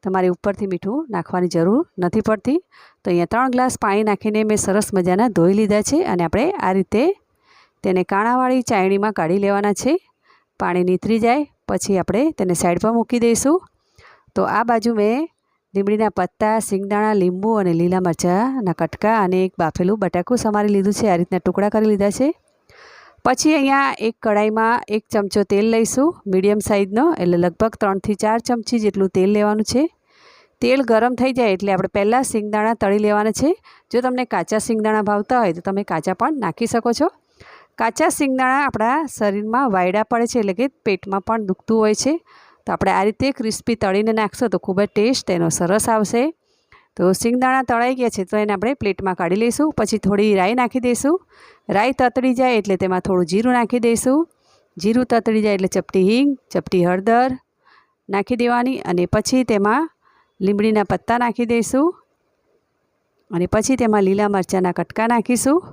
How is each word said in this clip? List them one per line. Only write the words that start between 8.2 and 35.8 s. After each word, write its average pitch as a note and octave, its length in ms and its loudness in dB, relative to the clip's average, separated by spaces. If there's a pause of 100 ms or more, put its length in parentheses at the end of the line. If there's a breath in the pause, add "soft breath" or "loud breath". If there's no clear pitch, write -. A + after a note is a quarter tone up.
ચાળણીમાં G3 480 0
કાઢી F3+ 260 0
લેવાના G3+ 360 0
છે. C4 120 0 (680 soft breath)
પાણી F3+ 300 0
નીતરી G#3 360 0
જાય C4+ 200 2 (220)
પછી G3 340 -2
આપણે F#3 200 -2 (160)
તેને F#3 240 0
સાઈડ F3 220 0
પર A3 140 2
મૂકી A#3 280 -2
દઈશું. B3+ 320 2 (760 soft breath)
તો G3 60 0 (160)
આ A3 120 0
બાજુ A#3 220 2 (100)
મેં A3 160 2 (560)
લીમડીના G#3 440 0
પત્તા, G#3+ 380 0 (140)
સિંગદાણા, G#3 520 0
લીંબુ F#3 280 0 (100)
અને F#3 200 2
લીલા F3+ 280 0
મરચાંના F#3+ 720 0
કટકા G#3 460 -2
અને F#3 200 0
એક F#3 160 -6
બાફેલું F3+ 400 0
બટાકું F3+ 420 -2
સમારી G#3 320 0
લીધું G3 240 2
છે. A#3 120 0
આ F3 80 2
રીતના F3+ 240 -2
ટુકડા G3 300 0
કરી G#3+ 180 2
લીધા G3+ 260 0
છે. C4 100 2 (1000 loud breath)
પછી C4 320 2
અહીંયા C#4 380 2 (120)
એક A3+ 80 -4 (100)
કઢાઈમાં A3 580 0 (120)
એક G#3+ 80 -4 (100)
ચમચો G#3 280 0 (100)
તેલ G3+ 220 2
લઈશું, A#3 360 2 (220)
મીડિયમ G3+ 360 2
સાઇઝનો, G3+ 380 2 (160)
એટલે F3 220 2
લગભગ F3+ 380 0
ત્રણથી G3 420 -2
ચાર A3 240 2
ચમચી A#3 380 -2
જેટલું F#3+ 320 0
તેલ F#3 200 4
લેવાનું G#3 340 0
છે. B3+ 120 2 (800 soft breath)
તેલ B3 180 2 (100)
ગરમ A#3 320 2
થઈ C4 160 0
જાય A3 200 2
એટલે G3 180 -2
આપણે F#3 220 -2
પહેલાં A3+ 360 2
સિંગદાણા G#3+ 480 -2
તળી G#3 240 2
લેવાના G#3 340 0
છે. C4+ 100 2 (420 soft breath)
જો A3+ 140 0
તમને B3+ 280 -2
કાચા G#3+ 340 -2
સિંગદાણા G#3+ 420 0
ભાવતા G#3 340 0
હોય F3 140 0
તો F3 100 -12
તમે G3 240 -2